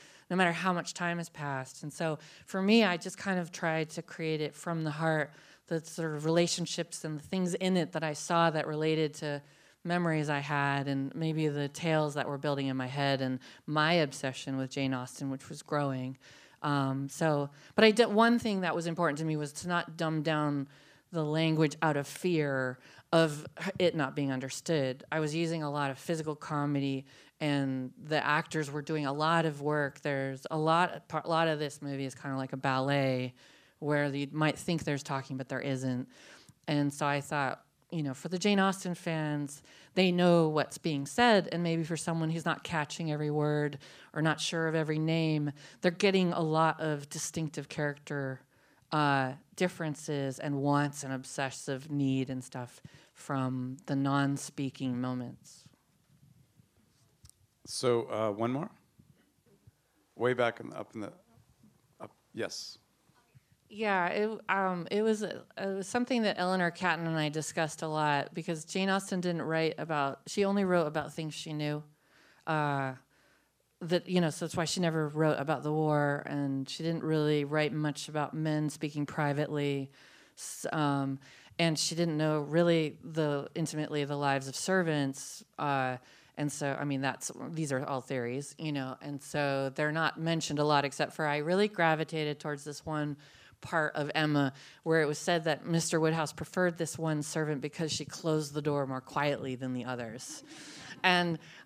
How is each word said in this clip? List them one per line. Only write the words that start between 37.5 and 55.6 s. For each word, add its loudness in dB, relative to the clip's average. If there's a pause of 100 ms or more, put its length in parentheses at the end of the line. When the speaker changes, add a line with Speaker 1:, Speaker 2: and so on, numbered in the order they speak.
Speaker 1:
you -2
know, -4
for -10
the -4
Jane 4
Austen 2
fans, -2 (320)
they 6
know 8
what's 0
being -2
said, 6
and 0
maybe 2
for -4
someone 0
who's -2
not -2
catching -2
every -2
word 0 (380)
or 0
not 2
sure -2
of -2
every 0
name, 2 (300)
they're 4
getting 4
a 0
lot 2
of -2
distinctive -6
character, -4 (500)
uh, 4 (220)
differences -2
and -2
wants 2
and -6
obsessive -6
need 0
and -6
stuff -12 (320)
from -4
the -2
non-speaking 0
moments. -8 (2000)